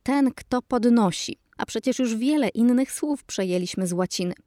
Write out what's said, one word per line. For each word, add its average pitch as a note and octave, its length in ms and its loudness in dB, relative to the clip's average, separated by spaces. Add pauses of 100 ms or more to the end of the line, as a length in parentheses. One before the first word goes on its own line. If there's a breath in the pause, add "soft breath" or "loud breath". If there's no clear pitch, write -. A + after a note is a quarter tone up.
ten, C4+ 280 2
kto - 300 -4
podnosi. A#3 760 2 (200)
A A3 80 -6
przecież A#3+ 340 -2
już A#3 160 0
wiele B3+ 340 0
innych B3 420 2
słów D4+ 320 -4
przejęliśmy F3+ 640 -4
z F3 60 -6
łaciny. F3+ 400 -2 (140)